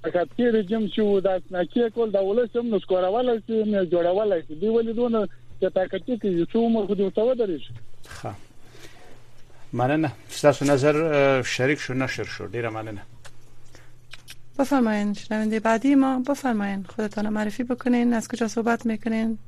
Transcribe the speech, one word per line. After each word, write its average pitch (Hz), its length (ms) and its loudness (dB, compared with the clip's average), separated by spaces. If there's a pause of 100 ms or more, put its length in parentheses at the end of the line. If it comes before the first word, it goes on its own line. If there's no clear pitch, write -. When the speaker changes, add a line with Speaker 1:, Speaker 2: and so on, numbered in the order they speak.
Speaker 1:
د 165 40 -2
کاتکي 175 360 0
رژیم 220 420 2
چې - 120 -4
و، 202 220 4
دا 190 180 2 (120)
ناکي 185 440 0
کول، 233 160 0
د 196 60 0
ولس 208 400 2
هم 240 180 -2
نسکورولی 196 640 2 (100)
شي، 220 240 0
نه 196 140 2
جوړولی 175 640 2
شي. 156 60 -10
دوی 180 140 -2
ولې 226 280 2
دونه 226 320 0 (320)
چټاکتي 190 640 0
کوي؟ 175 220 2
څو - 120 -2
عمر 226 300 2
خو 196 80 0
دې 190 60 -2
ورته 196 220 0
ودرېږي. 226 500 0 (480)
Speaker 2:
ښه. 113 120 -8 (1400)
مننه. 139 400 0 (180)
ستاسو 143 340 4
نظر، 143 320 6
اه، 139 460 4
شریک 135 380 0
شو، - 140 -6
نشر 127 300 -2
شو. - 220 -10
ډېره 117 260 -4
مننه. 110 300 -8 (1600)
Speaker 3:
بفرمایین، 220 560 2
شنونده 214 460 -2
بعدی 226 340 4
ما، 262 340 4
بفرمایین، 208 540 -2
خودتان 214 460 -4
معرفی 214 340 -2
بکنین، 240 520 2
از 220 140 -2
کجا 226 200 -2
صحبت 233 380 0
می‌کنین 220 600 -2